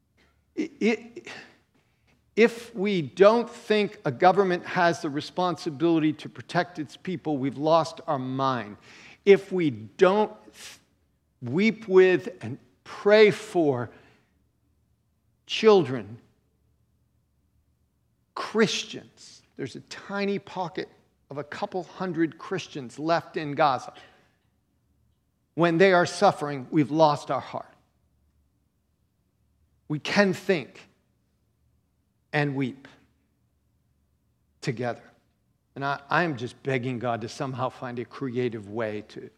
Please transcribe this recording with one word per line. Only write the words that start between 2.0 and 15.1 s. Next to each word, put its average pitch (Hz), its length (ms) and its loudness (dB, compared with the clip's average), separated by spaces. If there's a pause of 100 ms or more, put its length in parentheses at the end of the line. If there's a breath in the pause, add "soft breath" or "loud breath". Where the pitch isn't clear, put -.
if 226 400 2
we 190 260 -2
don't 202 480 4
think - 560 -2
a 147 60 -2
government 180 540 4
has 170 360 0
the 160 80 -4
responsibility 156 1040 -2
to - 160 -14
protect 170 480 -6
its 151 180 -12
people, 156 420 -6
we've 127 200 -6
lost 160 480 0
our 143 140 -2
mind. 131 580 -4 (480 loud breath)
If 190 260 6
we 170 200 0
don't 185 600 0 (220)
th-, - 260 -20 (600)
weep 185 460 0
with 185 420 6 (120)
and 117 180 -10 (240)
pray 208 480 6
for 143 580 -2 (1600 soft breath)